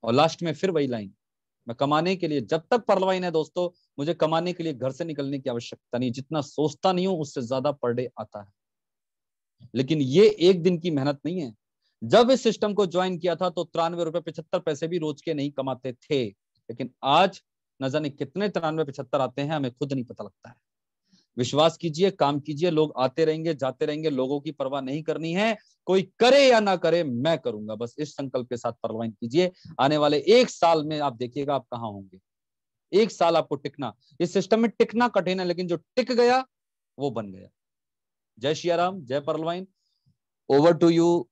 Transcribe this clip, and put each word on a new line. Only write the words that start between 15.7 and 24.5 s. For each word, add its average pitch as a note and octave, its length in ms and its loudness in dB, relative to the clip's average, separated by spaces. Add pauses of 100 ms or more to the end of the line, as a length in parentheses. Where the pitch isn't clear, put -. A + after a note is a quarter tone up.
थे, C3 320 -2 (440)
लेकिन A#2+ 240 -10 (100)
आज E3+ 400 2 (380)
न C3+ 80 -2
जाने D3+ 200 -2
कितने E3 400 -6
तिरानवे D#3+ 340 -2
पचहत्तर C#3+ 380 -2
आते C3 200 -4
हैं, C#3+ 100 -4
हमें C#3+ 200 -2
खुद C#3 220 -6
नहीं B2+ 120 -4
पता A2 180 -16
लगता - 260 -18
है। A#2+ 60 -20 (840)
विश्वास D3 400 2
कीजिए, E3+ 340 0
काम D3 280 0
कीजिए, D3+ 300 -2
लोग D#3 280 2
आते C3 280 0
रहेंगे, D#3+ 280 0
जाते C3 320 -4
रहेंगे, D3+ 240 -2
लोगों C3+ 300 -2
की D3+ 120 -10